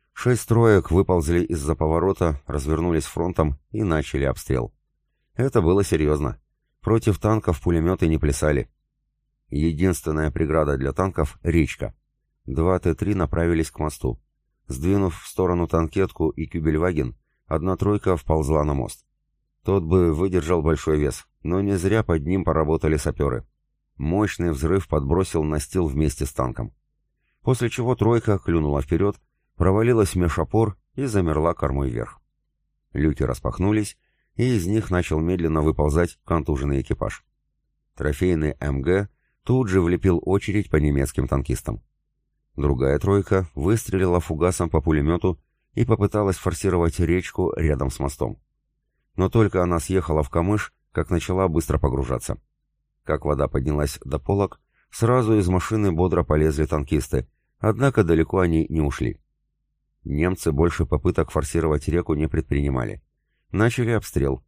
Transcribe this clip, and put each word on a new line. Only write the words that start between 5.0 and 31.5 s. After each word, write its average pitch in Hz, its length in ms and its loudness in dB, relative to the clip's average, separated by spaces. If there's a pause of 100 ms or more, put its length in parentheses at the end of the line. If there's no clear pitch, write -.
Это 123 260 0
было 92 240 4
серьёзно. 73 560 -2 (400)
Против 110 380 0
танков 107 420 0
пулемёты 85 480 0
не 80 100 2
плясали. 71 500 0 (800)
Единственная 78 840 0
преграда 76 460 0
для 67 160 -4
танков — 87 500 -2
речка. 80 520 0 (520)
Два 82 320 0
Т 82 160 0
три 101 200 -2
направились 82 560 -2
к - 80 -20
мосту. 73 420 -6 (480)
Сдвинув 90 520 0
в - 60 -20
сторону 87 400 -2
танкетку 80 640 0
и 78 160 -6
кюбельваген, 78 720 -2 (300)
одна 85 300 -2
тройка 98 400 0
вползла 78 480 0
на 73 100 0
мост. - 300 -6 (600)
Тот 95 180 0
бы 85 300 4
выдержал 85 500 0
большой 78 360 0
вес, 71 280 -4 (160)
но 90 180 -2
не 98 160 0
зря 98 280 0
под 80 200 0
ним 92 200 -2
поработали 78 520 2
сапёры. 71 480 -4 (520)
Мощный 87 560 0
взрыв 80 340 0
подбросил 80 560 0
настил 76 460 -2
вместе 73 360 -2
с - 80 -6
танком. 60 400 -6 (720)
После 123 260 0
чего 123 260 -2
тройка 110 440 2
клюнула 76 420 0
вперёд, 87 360 0 (400)
провалилась 107 580 4
меж 90 240 0
опор 104 380 0 (180)
и 135 100 -4
замерла 85 500 2